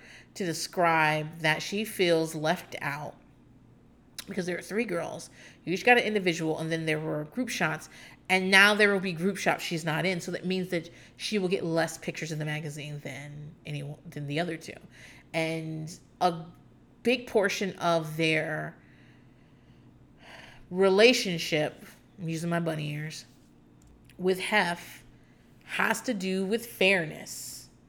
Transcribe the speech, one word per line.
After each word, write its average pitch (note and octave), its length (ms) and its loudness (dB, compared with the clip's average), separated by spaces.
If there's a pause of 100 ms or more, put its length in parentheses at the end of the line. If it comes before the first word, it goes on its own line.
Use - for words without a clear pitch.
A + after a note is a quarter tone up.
(340)
to G3+ 120 -6
describe D#3+ 920 2
that D#3 220 2
she G#3 240 -4
feels E3 500 2
left D#3 460 -2
out D3 340 -8 (1120)
because F#3 180 -6
there F3+ 120 -4
are - 40 -10
three G#3+ 220 -2
girls. F3 460 -6 (340)
You D#3 80 -4
each F#3 140 -2
got B3 120 8
an A#3 60 4
individual, E3+ 560 0
and D#3+ 100 -4
then D#3+ 160 -2
there D#3 140 0
were D#3 240 -4 (100)
group B3+ 140 -4
shots, D#3 400 -2 (400)
and F#3 240 2
now G3 220 10
there G#3 180 6
will G3 80 2
be F#3 140 -2
group F3 240 0
shots - 260 0
she's D#3+ 220 -4
not D#3 200 0
in, F#3 140 -2
so F3 140 -6
that - 120 -8
means F#3 260 -2
that F3 180 -2 (260)
she - 240 -2
will F#3 80 2
get F3+ 160 0
less E3 340 0
pictures D#3+ 360 -8
in D3+ 60 -4
the D3+ 60 -4
magazine D3+ 600 -8
than D3 500 -12 (100)
anyone, D3 340 -8 (100)
than D3 180 -8
the C#3+ 140 -4
other E3+ 160 -4
two. - 160 -14 (600)
And D#3+ 640 -4 (220)
a E3+ 240 2 (600)
big B3 240 2
portion G3 520 0
of D#3+ 380 0
their D#3 580 0 (1900)
relationship, F#3+ 1120 4 (380)
I'm E3 80 -4
using E3 200 -4
my E3 100 0
bunny D#3 340 -2
ears, D3+ 320 -10 (920)
with F#3 220 2
Hef F3 640 0 (600)
has - 380 0
to B3+ 120 -2
do F#3+ 320 -2
with A3+ 200 -2
fairness. - 1040 0 (200)